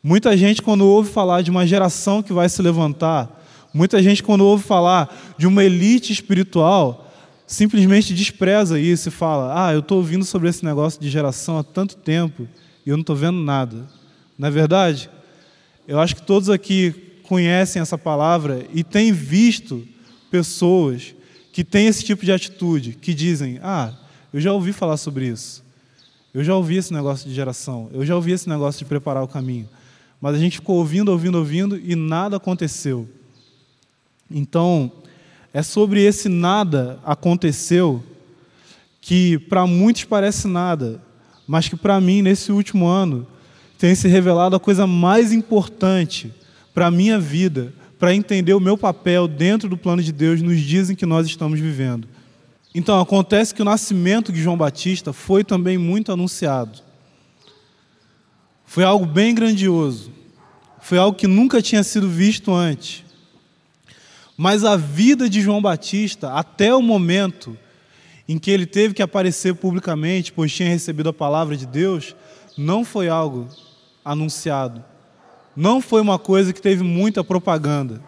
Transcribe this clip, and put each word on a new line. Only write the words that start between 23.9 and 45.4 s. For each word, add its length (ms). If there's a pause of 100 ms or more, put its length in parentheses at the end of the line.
eu 80
já 120
ouvi 200
falar 240
sobre 300
isso. 360 (680)
Eu 100
já 120
ouvi 200
esse 180
negócio 340
de 60
geração, 600
eu 120
já 100
ouvi 160
esse 160
negócio 320
de 60
preparar 380
o 40
caminho." 400 (520)
Mas 160
a 40
gente 180
ficou 200
ouvindo, 320
ouvindo, 280
ouvindo 420
e 160
nada 420
aconteceu. 720 (1200)
Então, 600 (600)
é 100
sobre 400
esse 240
nada 800
aconteceu 960 (960)
que 400
pra 260
muitos 380
parece 440
nada, 540 (460)
mas 220
que 60
pra 260
mim, 200
nesse 300
último 340
ano, 400 (520)
tem 180
se 120
revelado 480
a 40
coisa 260
mais 460
importante 1040 (400)